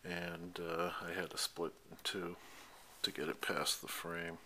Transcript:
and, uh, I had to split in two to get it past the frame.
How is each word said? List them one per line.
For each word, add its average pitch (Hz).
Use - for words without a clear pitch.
and, 87
uh, 85
I 85
had 87
to -
split -
in -
two 87
to -
get 78
it -
past -
the -
frame. 85